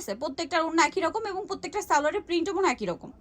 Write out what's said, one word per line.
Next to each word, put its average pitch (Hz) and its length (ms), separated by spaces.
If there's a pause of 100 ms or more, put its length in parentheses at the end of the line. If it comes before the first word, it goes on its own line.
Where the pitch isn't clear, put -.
আছে? - 120 (100)
প্রত্যেকটার 320 440
ওড়না 330 220
একই - 180
রকম 427 160 (100)
এবং 381 180
প্রত্যেকটা 381 300 (100)
সালোয়ারের 311 380
প্রিন্টও 339 280
মনে 381 180
একই 220 180
রকম, - 180 (100)